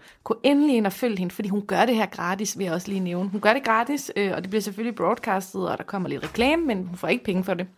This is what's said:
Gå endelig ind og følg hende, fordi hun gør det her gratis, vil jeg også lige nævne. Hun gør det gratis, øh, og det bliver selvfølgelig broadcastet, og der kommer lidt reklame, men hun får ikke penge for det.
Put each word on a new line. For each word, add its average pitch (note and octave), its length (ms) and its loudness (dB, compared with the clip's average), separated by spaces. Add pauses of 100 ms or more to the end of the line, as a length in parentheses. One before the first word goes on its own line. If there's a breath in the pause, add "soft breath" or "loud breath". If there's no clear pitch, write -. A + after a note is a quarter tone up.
(240 loud breath)
Gå - 200 -2
endelig C#4+ 320 6
ind A3 100 4
og F#3+ 80 0
følg A3 260 -2
hende, F3 140 -2
fordi F#3+ 160 -4
hun G3+ 120 0
gør G3+ 240 4
det A#3+ 100 2
her A3 100 2
gratis, F#3+ 520 -4
vil F#3+ 60 -2
jeg F3 100 -2
også F3+ 140 -4
lige G3 120 -2
nævne. F3+ 300 -2
Hun G3+ 120 -4
gør G#3+ 120 6
det C4+ 100 0
gratis, A#3 520 0
øh, G3+ 200 2
og E3 60 -4
det F#3 80 -8
bliver G#3 120 0
selvfølgelig G#3 340 -6
broadcastet, F#3+ 720 0
og - 80 -2
der - 60 -8
kommer F3+ 260 -4
lidt C#3+ 140 -4
reklame, B3 420 2
men G3 200 0
hun F3 120 -10
får F3 100 -6
ikke A#3 160 0
penge F#3 200 0
for F#3+ 100 -2
det. F3+ 140 -4 (100)